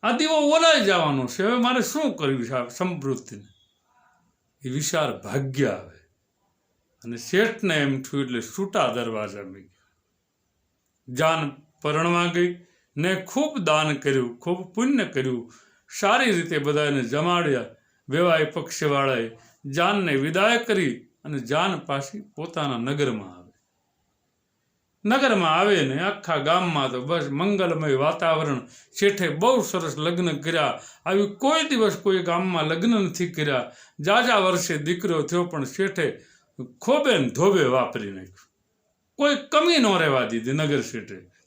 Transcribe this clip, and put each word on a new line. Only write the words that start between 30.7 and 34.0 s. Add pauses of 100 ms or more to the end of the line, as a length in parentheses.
આવી
કોઈ
દિવસ
કોઈ
ગામમાં
લગ્ન
નથી
કર્યા. (280)